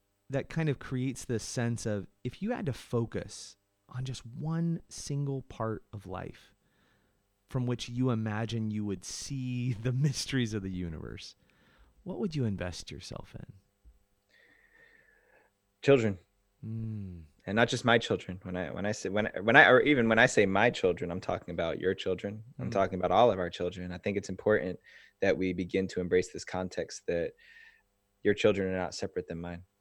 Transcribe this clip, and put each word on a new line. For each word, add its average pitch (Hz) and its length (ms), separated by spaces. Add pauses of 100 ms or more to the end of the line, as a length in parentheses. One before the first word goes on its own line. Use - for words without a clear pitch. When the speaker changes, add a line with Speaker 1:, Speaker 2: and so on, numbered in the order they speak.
(300)
Speaker 1:
that 135 180
kind 160 200
of 135 100
creates 127 460
this 113 180
sense 117 440
of, 104 200 (160)
if - 200
you 220 100
had 226 140
to 131 60
focus - 840 (320)
on 127 160
just 131 220
one 165 640
single 139 540
part - 400 (100)
of 101 140
life 90 480 (960)
from 123 160
which 120 220
you 123 220
imagine 110 600
you 107 140
would 95 200
see 127 680
<laughs> 104 100
the 123 100
mysteries 127 640
of 104 80
the 95 80
universe, 85 640 (680)
what 185 140
would 180 160
you 139 100
invest 90 460
yourself - 480
in? - 80 (2250)
Speaker 2:
Children. 113 360 (480)
Speaker 1:
Mm. 107 560 (240)
Speaker 2:
And 101 100
not 120 120
just 123 160
my 117 140
children. 92 440
When 90 140
I, 85 140
when 95 160
I 107 60
say, 95 180
when, 104 180 (140)
when 117 120
I, 139 140
or 127 140
even 131 260
when 113 100
I 120 80
say 107 200
my 98 240
children, 87 400
I'm 90 100
talking 90 320
about 82 260
your 95 160
children. 101 480 (160)
I'm 95 100
Speaker 1:
Mm. - 40
Speaker 2:
talking 95 260
about 90 120
all 110 200
of 95 80
our 87 120
children. 90 420
I 90 60
think 101 180
it's 95 140
important 95 480 (420)
that 98 160
we 92 160
begin 92 360
to - 120
embrace 90 320
this 87 120
context 92 640
that 85 260 (880)
your 104 120
children 98 380
are 92 60
not 90 160
separate - 340
than 85 120
mine. 87 220 (180)